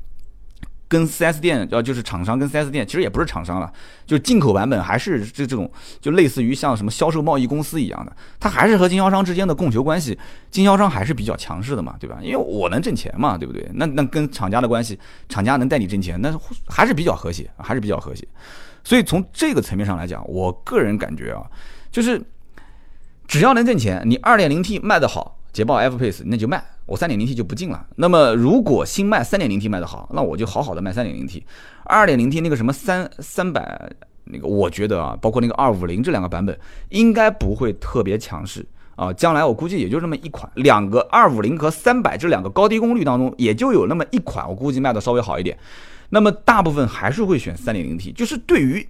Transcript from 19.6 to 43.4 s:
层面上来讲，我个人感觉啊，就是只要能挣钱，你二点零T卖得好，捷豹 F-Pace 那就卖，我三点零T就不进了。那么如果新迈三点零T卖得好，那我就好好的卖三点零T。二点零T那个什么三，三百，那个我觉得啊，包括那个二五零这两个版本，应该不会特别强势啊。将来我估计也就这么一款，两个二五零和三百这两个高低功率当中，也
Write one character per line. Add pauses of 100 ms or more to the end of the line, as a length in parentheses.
层
面
上
来
讲，
我 (140)
个
人
感
觉
啊， (460)
就
是 (1080)
只
要
能
挣
钱，
你
二
点
零
T
卖
得
好， (140)
捷
豹
F-Pace
那
就
卖， (220)
我
三
点
零
T
就
不
进
了。 (100)
那
么
如
果
新
迈
三
点
零
T
卖
得
好，
那
我
就
好
好
的
卖
三
点
零
T。 (400)
二
点
零
T
那
个
什
么
三，
三
百， (340)
那
个
我
觉
得
啊，
包
括
那
个
二
五
零
这
两
个
版
本， (300)
应
该
不
会
特
别
强
势 (320)
啊。
将
来
我
估
计
也
就
这
么
一
款，
两
个 (100)
二
五
零
和
三
百
这
两
个
高
低
功
率
当
中，
也